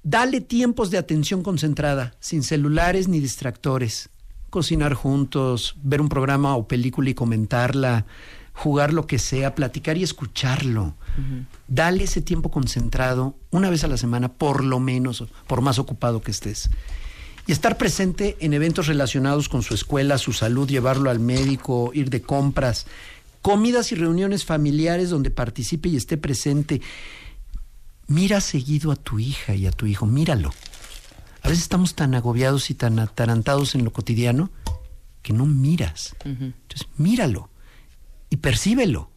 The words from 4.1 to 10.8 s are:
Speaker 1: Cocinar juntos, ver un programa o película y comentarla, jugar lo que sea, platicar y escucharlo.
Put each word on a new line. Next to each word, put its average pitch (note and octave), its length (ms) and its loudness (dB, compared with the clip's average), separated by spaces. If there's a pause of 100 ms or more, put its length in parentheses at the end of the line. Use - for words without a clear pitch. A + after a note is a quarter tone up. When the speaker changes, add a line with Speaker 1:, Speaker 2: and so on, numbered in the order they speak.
Speaker 1:
Cocinar D3+ 440 0
juntos, C3+ 880 0
ver C#3+ 200 2
un D3+ 80 2
programa C#3 460 2
o A2 120 -2
película B2+ 420 0
y B2+ 40 0
comentarla, A#2+ 920 0 (480)
jugar D3 400 2
lo D#3 140 0
que C3+ 100 0
sea, C3+ 380 0
platicar D#3 420 -2
y F#3 60 0
escucharlo. B2+ 920 -2 (220)